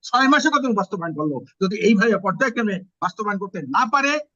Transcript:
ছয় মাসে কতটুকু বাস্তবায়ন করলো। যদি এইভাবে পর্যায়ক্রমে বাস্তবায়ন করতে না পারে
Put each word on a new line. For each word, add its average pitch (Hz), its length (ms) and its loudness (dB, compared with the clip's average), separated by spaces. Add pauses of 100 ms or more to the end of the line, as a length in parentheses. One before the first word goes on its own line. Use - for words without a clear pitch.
ছয় 262 240 2
মাসে 294 220 4
কতটুকু 262 240 0
বাস্তবায়ন 180 420 -4
করলো। 147 260 -4 (200)
যদি 190 140 -2
এইভাবে 220 420 4
পর্যায়ক্রমে 208 600 -2 (220)
বাস্তবায়ন 202 380 -4
করতে 190 220 -10
না 202 300 0
পারে 285 280 0 (160)